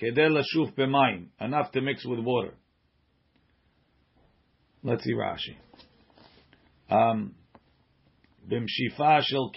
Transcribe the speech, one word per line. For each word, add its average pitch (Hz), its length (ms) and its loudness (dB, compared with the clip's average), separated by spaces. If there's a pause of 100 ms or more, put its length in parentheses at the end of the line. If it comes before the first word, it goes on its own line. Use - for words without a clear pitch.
Kedei 135 300 2
lashuf 151 460 0
b'mayim, 131 500 2 (140)
enough 139 320 -2
to 127 80 0
mix 131 260 -4
with 120 140 -4
water. 117 340 -2 (2250)
Let's 120 200 -2
see 120 120 -2
Rashi. 101 420 -6 (1300)
Um, 110 460 2 (1120)
b'mshifa 127 760 0
shel 135 320 -2